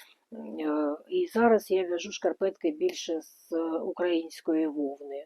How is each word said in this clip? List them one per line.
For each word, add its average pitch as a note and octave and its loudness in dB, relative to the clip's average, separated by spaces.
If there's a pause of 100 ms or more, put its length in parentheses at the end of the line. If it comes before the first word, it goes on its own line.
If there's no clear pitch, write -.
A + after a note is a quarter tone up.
(320)
Е, A3+ -2 (120)
і F3+ 2
зараз A3+ 4
я F#3 4
в'яжу F3 -4
шкарпетки F3+ -2
більше E3 -2
з - -8 (220)
української E3 0
вовни, C#3+ -4